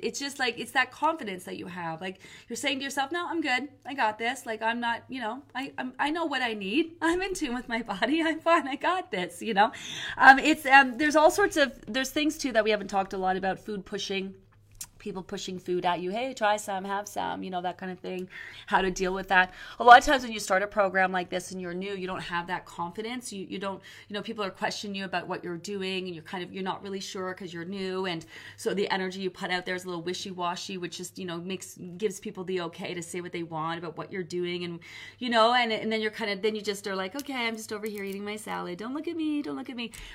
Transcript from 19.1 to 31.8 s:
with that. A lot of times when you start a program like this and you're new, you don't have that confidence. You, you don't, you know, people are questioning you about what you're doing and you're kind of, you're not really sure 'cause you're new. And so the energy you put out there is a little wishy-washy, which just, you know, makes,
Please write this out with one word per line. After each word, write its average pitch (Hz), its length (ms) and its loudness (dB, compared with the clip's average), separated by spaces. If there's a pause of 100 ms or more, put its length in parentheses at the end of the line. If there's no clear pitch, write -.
with 190 140 -6
that. 185 260 4 (240)
A - 60 -2
lot 240 140 12
of 262 60 4
times 269 200 4
when 233 60 -6
you 220 80 -6
start 196 240 2
a 208 40 0
program 190 440 2
like 180 200 -2
this 180 220 -6
and 185 80 -8
you're 175 120 -6
new, 196 220 -6
you 185 120 -6
don't 180 140 -6
have 170 280 -4
that 180 180 -4
confidence. 220 640 -8
You, 190 160 -8
you 196 100 -6
don't, 190 220 -6 (280)
you 104 60 -10
know, 107 60 -6
people 208 240 -6
are 190 60 -4
questioning 190 440 -4
you 196 120 -6
about 185 200 -4
what 180 160 -6
you're 175 140 -6
doing 190 480 -4
and 180 100 -8
you're 156 80 -12
kind 180 220 -8
of, 185 80 -12
you're 190 100 -6
not 185 200 -4
really 196 180 -6
sure 185 320 -6
'cause 185 180 -12
you're 170 140 -8
new. 190 400 -4
And 165 220 -6 (320)
so - 160 0
the 190 160 0
energy 185 300 -2
you 185 100 -2
put 185 200 -6
out 180 140 -2
there 185 100 -4
is 180 100 -6
a 190 40 -10
little 175 140 -6
wishy-washy, 180 720 -4
which 175 220 -8
just, - 200 -12
you 185 60 -8
know, 170 140 -6
makes, 185 400 -8 (180)